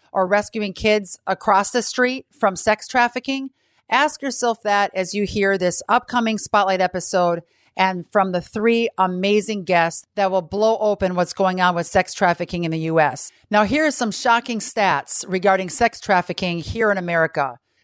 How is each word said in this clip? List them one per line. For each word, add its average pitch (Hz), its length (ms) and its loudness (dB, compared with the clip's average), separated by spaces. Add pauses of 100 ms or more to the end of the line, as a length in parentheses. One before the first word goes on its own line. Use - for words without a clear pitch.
(120)
or 185 140 2
rescuing 208 460 -2
kids 214 520 0
across 196 460 0
the 240 120 0
street 254 500 -2
from 196 240 0
sex - 320 -2
trafficking?" 262 640 -2 (380)
Ask 294 320 0
yourself 247 440 -2
that 202 280 2
as 185 220 -4
you 208 80 -2
hear 196 340 0
this 180 320 -2
upcoming 226 480 0
Spotlight 190 440 0
episode 175 640 0 (300)
and 190 380 -2
from 190 200 2
the 175 100 -2
three 233 560 0
amazing 196 640 0
guests 170 400 0 (100)
that 196 160 0
will 185 120 0
blow 208 340 0
open 196 380 0
what's 175 180 0
going 185 260 0
on 180 160 2
with 170 120 -2
sex - 260 0
trafficking 175 520 0
in 165 60 -2
the 160 100 -2
U 160 200 2
S. 151 320 0 (180)
Now, 208 140 4
here 294 220 2
are 294 40 2
some 233 200 -2
shocking 233 480 0
stats 185 680 -2
regarding 185 440 2
sex - 280 0
trafficking 180 600 -2
here 220 320 -2
in 196 80 0
America. 160 600 -2 (260)